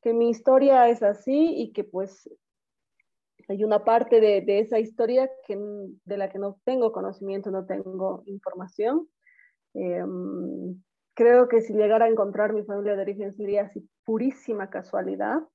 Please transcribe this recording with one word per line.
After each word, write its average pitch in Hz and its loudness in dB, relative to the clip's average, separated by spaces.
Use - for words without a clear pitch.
que 233 0
mi 233 2
historia 262 6
es 240 0
así 269 2
y 226 -6
que, 208 -6
pues, 190 -10
hay 202 -4
una 208 2
parte 233 6
de, 208 6
de 202 2
esa 220 0
historia 240 0
que 208 -8
n-, 202 -12
de 202 -8
la 196 -4
que 190 -10
no 196 -8
tengo 247 0
conocimiento, 196 -8
no 190 -6
tengo 190 -8
información. 208 -6
Em, 185 -8
creo 240 6
que 233 4
si 226 -8
llegara 214 4
a - 4
encontrar 208 0
mi 214 -2
familia 202 -4
de 196 -6
origen 196 -8
sería 202 -2
así - -16
purísima 220 -4
casualidad 196 -4